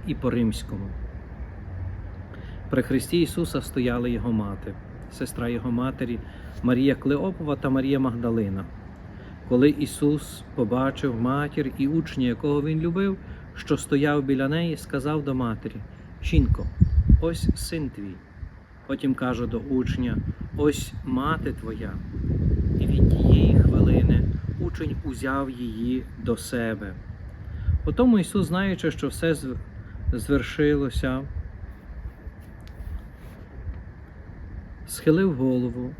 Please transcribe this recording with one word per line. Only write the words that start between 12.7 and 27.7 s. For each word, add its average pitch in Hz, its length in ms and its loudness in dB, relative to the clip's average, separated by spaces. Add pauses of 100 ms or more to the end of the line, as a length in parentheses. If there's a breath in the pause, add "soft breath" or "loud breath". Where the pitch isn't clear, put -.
любив, 190 380 0 (380 loud breath)
що - 220 0
стояв 147 460 2
біля 135 240 2
неї, 160 300 0
сказав 147 460 -4
до 139 120 -2
матері: 117 400 -4 (480 loud breath)
«Жінко, - 420 4 (560)
ось 165 340 0
син 156 340 -4
твій». 98 260 -12 (720)
Потім 135 260 0
каже 123 340 -2
до 113 100 -2
учня: 127 600 0 (400)
«Ось 147 360 0 (120)
мати 135 480 -2
твоя». 107 400 -8 (840)
І - 80 2
від - 220 8
тієї - 500 8
хвилини - 640 8 (360)
учень - 440 -2
узяв 135 460 -2
її 123 540 -4 (200)
до 113 140 0
себе. 110 560 -4 (920 loud breath)